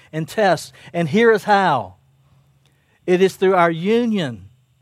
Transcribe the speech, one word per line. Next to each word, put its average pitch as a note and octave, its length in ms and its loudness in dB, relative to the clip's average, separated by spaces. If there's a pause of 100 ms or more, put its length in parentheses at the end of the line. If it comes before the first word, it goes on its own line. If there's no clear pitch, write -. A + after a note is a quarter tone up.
(140)
and D#3 160 -6
tests. F#3+ 420 -2 (220)
And E3+ 160 -4
here A3+ 240 4
is G#3 100 -2
how. E3+ 520 0 (1120)
It F3+ 160 0
is F#3+ 140 2
through F#3+ 180 0
our F3 160 4
union E3+ 800 -4 (320)